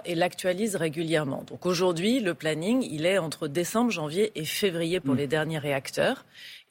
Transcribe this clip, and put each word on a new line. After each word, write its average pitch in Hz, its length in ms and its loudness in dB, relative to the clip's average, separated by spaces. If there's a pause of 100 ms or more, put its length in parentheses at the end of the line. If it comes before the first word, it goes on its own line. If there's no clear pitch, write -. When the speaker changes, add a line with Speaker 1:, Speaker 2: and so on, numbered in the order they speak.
Speaker 1:
et 175 100 -2
l'actualise 180 640 0
régulièrement. 156 720 0
Donc - 180 -8
aujourd'hui, 185 560 2
le 175 120 0
planning, 165 560 0
il 151 160 -2
est 196 120 4
entre 160 320 -2
décembre, 196 420 2
janvier 175 440 0
et 156 100 -4
février 170 560 0
pour 135 140 2
Speaker 2:
Mm. - 20 4
Speaker 1:
les 143 100 0
derniers 156 300 0
réacteurs. 147 640 0 (480)